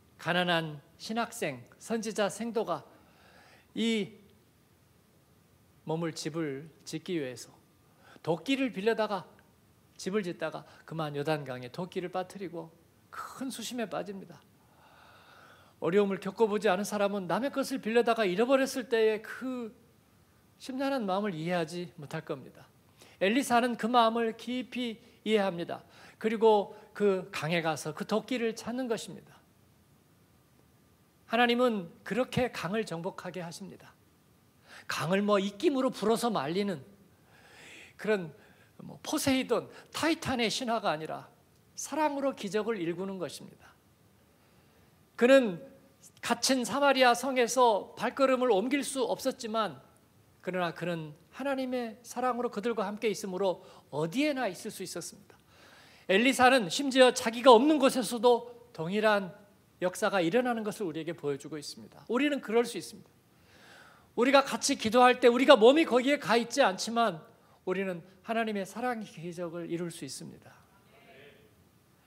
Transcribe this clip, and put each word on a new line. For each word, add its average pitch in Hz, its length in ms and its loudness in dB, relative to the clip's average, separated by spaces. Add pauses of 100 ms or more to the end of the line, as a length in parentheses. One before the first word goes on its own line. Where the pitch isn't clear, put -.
(180)
가난한 170 600 0 (180)
신학생, 180 680 -6 (140)
선지자 220 500 -4
생도가 202 560 -4 (920)
이 214 380 -2 (1700)
머물 160 300 -4
집을 156 560 -6 (140)
짓기 160 360 -6
위해서 127 340 -10 (720)
도끼를 247 480 0
빌려다가 202 560 -2 (680)
집을 196 280 -4
짓다가 156 400 -8 (200)
그만 156 300 -6
요단강에 139 540 -4
도끼를 175 400 -8
빠뜨리고 180 640 -10 (380)
큰 - 400 -10
수심에 226 380 -8
빠집니다. 175 540 -10 (1400)
어려움을 190 400 2
겪어보지 202 520 0
않은 190 120 2
사람은 202 460 -2
남의 220 240 -2
것을 269 280 -4
빌려다가 226 440 2
잃어버렸을 254 640 0
때의 220 340 2
그 247 540 -10 (840)
심란한 269 460 -4
마음을 196 300 0
이해하지 170 640 -4
못할 151 260 -10
겁니다. - 440 -12 (540)
엘리사는 240 560 2
그 220 100 -4
마음을 226 520 2
깊이 240 640 -8 (220)
이해합니다. 190 600 0 (320)
그리고 220 600 4 (180)
그 196 360 0
강에 165 300 0
가서 156 340 -2
그 - 120 -8
도끼를 226 500 -2
찾는 247 320 -6
것입니다. - 500 -8 (1900)
하나님은 240 640 2 (120)
그렇게 240 480 -2
강을 208 360 -4
정복하게 175 560 -10
하십니다. 170 500 -16 (960)
강을 170 320 0
뭐 208 180 4
입김으로 262 520 0
불어서 220 400 0
말리는 170 640 -4 (1000)
그런 190 380 -2 (420)
뭐 - 260 -16
포세이돈, 262 680 -2 (220)
타이탄의 254 580 -2
신화가 220 400 -2
아니라 151 380 -6 (460)
사랑으로 277 600 -2
기적을 208 440 -4
일구는 175 400 -6
것입니다. - 560 -12 (1400)
그는 240 480 6 (560)
갇힌 240 440 0
사마리아 262 500 4
성에서 240 800 2
발걸음을 254 540 2
옮길 240 320 2
수 254 220 -4
없었지만 214 760 -4 (600)
그러나 180 340 -4
그는 165 400 -6 (160)
하나님의 254 720 -6
사랑으로 240 480 -2
그들과 208 360 -2
함께 214 220 -4
있으므로 185 560 -2 (260)
어디에나 240 580 -2
있을 185 220 -10
수 - 120 -10
있었습니다. - 540 -12 (720)
엘리사는 247 600 6
심지어 254 460 4
자기가 240 380 6
없는 285 260 8
곳에서도 240 920 2
동일한 196 640 0 (460)
역사가 185 400 0
일어나는 226 420 0
것을 208 240 -6
우리에게 160 280 -6
보여주고 143 420 -8
있습니다. - 520 -16
우리는 269 320 0
그럴 233 240 0
수 233 120 -8
있습니다. 180 320 -14 (1080)
우리가 269 300 4
같이 269 320 -2
기도할 247 440 4
때 254 80 8
우리가 254 280 8
몸이 262 300 8
거기에 254 320 2
가 214 180 0
있지 240 260 0
않지만 208 580 0 (440)
우리는 185 380 -4 (200)
하나님의 220 440 -4
사랑의 226 400 -6
기적을 170 640 -10
이룰 170 200 -4
수 160 140 -12
있습니다. - 480 -14 (1500)